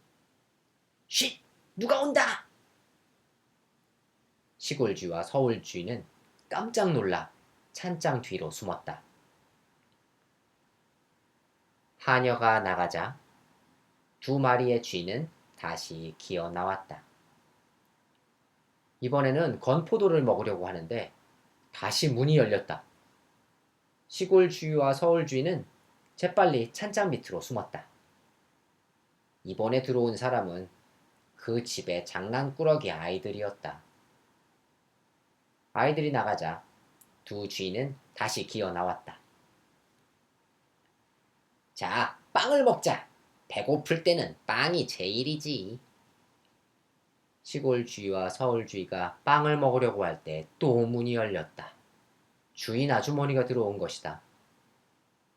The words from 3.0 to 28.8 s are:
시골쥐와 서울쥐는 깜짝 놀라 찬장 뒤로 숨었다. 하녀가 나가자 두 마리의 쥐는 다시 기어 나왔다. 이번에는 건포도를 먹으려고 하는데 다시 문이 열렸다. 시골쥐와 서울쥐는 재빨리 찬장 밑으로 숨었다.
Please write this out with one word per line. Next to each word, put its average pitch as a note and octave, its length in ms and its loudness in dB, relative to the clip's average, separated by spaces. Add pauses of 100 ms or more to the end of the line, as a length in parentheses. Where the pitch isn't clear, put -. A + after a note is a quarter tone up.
시골쥐와 F#2 680 -4
서울쥐는 A2+ 800 -2 (420)
깜짝 G3+ 460 0
놀라 F#2+ 380 0 (420)
찬장 D#3+ 480 -2
뒤로 F2 280 -8
숨었다. E2 520 -10 (3000)
하녀가 A#2 640 4
나가자 F2 580 -2 (1040)
두 C#3 180 0
마리의 B2 420 4
쥐는 G2 480 -6 (280)
다시 E2 600 -10
기어 E2+ 320 -6
나왔다. F2+ 540 -6 (2000)
이번에는 C#3 580 2
건포도를 E3 640 4
먹으려고 G2 440 2
하는데 F2+ 440 -6 (600)
다시 A2+ 380 0
문이 C#3 280 4
열렸다. G#2 460 2 (1200)
시골쥐와 E3 840 4
서울쥐는 D#3 720 2 (500)
재빨리 A#2 560 2
찬장 G3+ 380 -2
밑으로 F#2+ 320 -6
숨었다. - 460 -8 (1600)